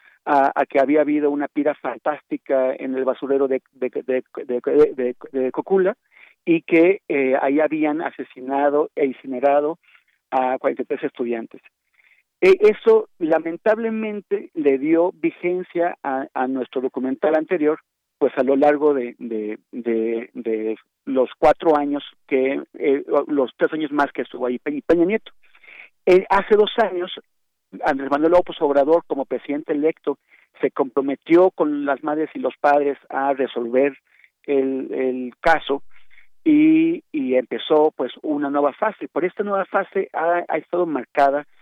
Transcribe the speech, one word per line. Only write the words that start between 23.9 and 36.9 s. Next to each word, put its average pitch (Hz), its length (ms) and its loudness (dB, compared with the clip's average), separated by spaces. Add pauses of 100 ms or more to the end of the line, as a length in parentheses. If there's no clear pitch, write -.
más 143 200 0
que - 100 -6
estuvo 123 240 -8
ahí 123 140 -4
Pe-, 147 260 -10
Peña 170 200 2
Nieto. 214 260 -4 (760)
Eh, 185 240 6
hace 196 260 2
dos 208 220 4
años, 185 340 -2 (720)
Andrés 139 240 -2
Manuel 151 220 2
López 180 300 2
Obrador, 143 460 4
como 139 180 -4
presidente 147 480 -6
electo, 151 440 -2 (420)
se 135 120 0
comprometió 139 800 2
con 147 340 -2
las 139 180 -4
madres 151 300 -4
y 139 60 -10
los 127 180 -4
padres 143 400 2 (120)
a 139 240 -2
resolver 127 640 -2 (480)
el, 135 480 -2
el 127 460 -4
caso 147 440 0 (600)
y, 160 680 4